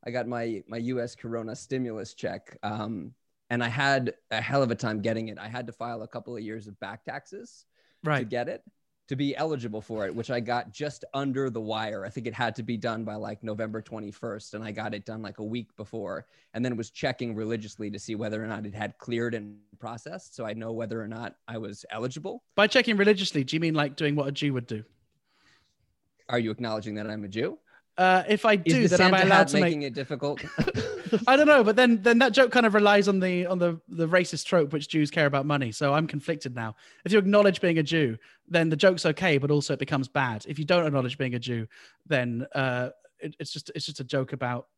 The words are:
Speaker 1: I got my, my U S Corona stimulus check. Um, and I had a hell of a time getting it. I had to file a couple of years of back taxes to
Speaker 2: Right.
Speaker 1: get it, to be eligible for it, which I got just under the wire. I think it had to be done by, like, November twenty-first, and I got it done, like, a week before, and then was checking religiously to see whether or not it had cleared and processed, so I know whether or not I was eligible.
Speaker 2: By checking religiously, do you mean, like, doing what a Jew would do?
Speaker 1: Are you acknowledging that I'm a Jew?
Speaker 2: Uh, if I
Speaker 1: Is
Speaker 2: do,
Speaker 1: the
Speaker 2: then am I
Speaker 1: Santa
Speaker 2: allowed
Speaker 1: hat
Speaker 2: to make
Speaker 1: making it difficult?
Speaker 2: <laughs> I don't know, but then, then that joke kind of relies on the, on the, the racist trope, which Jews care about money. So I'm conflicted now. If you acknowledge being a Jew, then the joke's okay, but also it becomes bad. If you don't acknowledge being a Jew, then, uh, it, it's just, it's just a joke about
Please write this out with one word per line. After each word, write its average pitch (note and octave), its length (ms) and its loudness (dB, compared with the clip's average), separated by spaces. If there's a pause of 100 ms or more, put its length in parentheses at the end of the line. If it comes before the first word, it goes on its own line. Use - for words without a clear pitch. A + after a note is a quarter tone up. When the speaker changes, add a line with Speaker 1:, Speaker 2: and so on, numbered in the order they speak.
Speaker 1:
I B2 60 -6
got A#2+ 160 -4
my, A#2 400 -6
my A2+ 120 -10
U B2 220 -4
S A#2+ 140 -6
Corona A2+ 400 -8
stimulus A#2 600 -8
check. - 480 -10
Um, G#2+ 500 -8 (380)
and A#2+ 120 -2
I A#2 60 -2
had C3+ 460 0 (160)
a - 100 -2
hell C#3 220 0
of A#2+ 80 0
a A#2 40 0
time G#2+ 280 -4
getting A2+ 260 -2
it. G#2 100 -12
I G#2 100 -14
had A#2+ 180 -10
to A2+ 60 -14
file A#2 300 -10
a A2 60 -14
couple A#2+ 280 -12
of G#2+ 60 -10
years G#2+ 240 -10
of G2+ 140 -20
back G2+ 240 -12
taxes - 640 -16 (380)
to D#3 60 0
Speaker 2:
Right. C3 180 0
Speaker 1:
get B2 200 -4
it, - 140 -10 (460)
to C#3+ 60 -4
be C#3 220 -2
eligible A#2+ 440 -4
for G#2+ 260 -6
it, E2 80 -6
which A#2 160 -6
I B2 100 -2
got A#2 320 -4
just D3 320 -10 (100)
under C3+ 340 -2
the A#2 120 -6
wire. A2 440 -4
I - 40 -8
think A#2 180 -10
it A2 80 -8
had A#2 220 -2
to A#2 80 -8
be A#2 120 -4
done A2+ 280 -4
by, G#2+ 100 -8
like, G#2+ 300 -10
November A2 360 -6
twenty-first, G#2+ 760 -12
and A2 100 -10
I G#2+ 80 -8
got G#2+ 220 -6
it G2+ 100 -12
done, A2 180 -10
like, - 160 -12
a A2 60 -8
week A2+ 320 -8
before, G2+ 500 -10 (280)
and A#2 100 -4
then B2 120 -2
was A2 140 -8
checking B2 460 -6
religiously G#2+ 540 -6
to G2+ 100 -10
see A2+ 160 -8
whether G#2+ 260 -4
or G#2+ 60 -8
not G#2+ 180 -8
it G2+ 80 -12
had G#2+ 240 -8
cleared A#2 360 -4
and G#2 240 -12 (200)
processed, A#2+ 560 -14
so A#2+ 100 -10
I G#2+ 100 -6
know A2+ 180 -8
whether A2+ 280 -6
or G#2 60 -8
not A2 300 -10 (100)
I A#2 120 -10
was A2 320 -12
eligible. D3 520 -8 (140)
Speaker 2:
By G3+ 100 8
checking A3+ 300 4
religiously, G3 480 2
do C3 100 -6
you E3 60 0
mean, D#3+ 140 0
like, D3 200 0
doing D3 220 0
what C#3+ 100 0
a C#3 60 -4
Jew C#3+ 220 -2
would B2 120 -4
do? A2 180 -8 (1400)
Speaker 1:
Are A#2+ 120 2
you A2+ 100 0
acknowledging A2 460 -6
that G#2+ 120 -6
I'm G#2+ 140 -8
a G2+ 60 -10
Jew? C3 300 -4 (380)
Speaker 2:
Uh, F#3 320 4
if G#3 160 2
I G#3+ 100 6
Speaker 1:
Is F#3+ 60 2 (140)
Speaker 2:
do, A#3 140 4
Speaker 1:
the F3+ 80 6
Speaker 2:
then F#3 120 8
am F#3+ 60 8
I F#3+ 40 6
Speaker 1:
Santa F#3 120 6
Speaker 2:
allowed G3 80 10
Speaker 1:
hat F#3+ 100 6
Speaker 2:
to - 60 -2
make G3+ 80 6
Speaker 1:
making E3 200 2
it C3 120 -6
difficult? C#3 540 -4
Speaker 2:
<laughs> F#4 760 -2
I C4 100 8
don't D4 100 8
know, C#4+ 180 10
but G#3 120 4
then, A#3 260 6
then A#3 160 6
that B3+ 140 6
joke B3+ 180 6
kind B3 160 6
of G3+ 80 4
relies G3+ 340 6
on F#3+ 120 2
the, F3+ 260 0
on F#3 120 0
the, E3+ 300 2
the E3 180 -2
racist E3+ 380 2
trope, D#3 280 2
which D3 160 -4
Jews D3+ 220 2
care D#3+ 140 2
about C#3 220 2
money. C#3 260 0
So C#3+ 220 0
I'm D#3+ 120 2
conflicted D3 480 -6
now. A2+ 200 -6 (320)
If F3+ 60 2
you A3 60 8
acknowledge G3+ 440 6
being E3+ 160 4
a D#3 40 4
Jew, C#3+ 360 2 (300)
then E3 200 2
the D#3 80 2
joke's F3+ 300 4
okay, D#3 320 2
but C#3 120 0
also D3 220 2
it C3+ 60 -2
becomes C3+ 300 -2
bad. B2 380 -2
If D3 120 -8
you D#3 80 -4
don't F3 180 4
acknowledge C3+ 320 0
being B2+ 180 -2
a B2 40 -2
Jew, A#2+ 300 -4 (380)
then, B2 480 -2
uh, B2+ 360 -2 (280)
it, D3+ 200 -12
it's D3+ 120 -10
just, - 240 -12
it's D3+ 120 -8
just D3+ 140 -12
a C3+ 40 -6
joke C3 300 -4
about B2 320 -6 (120)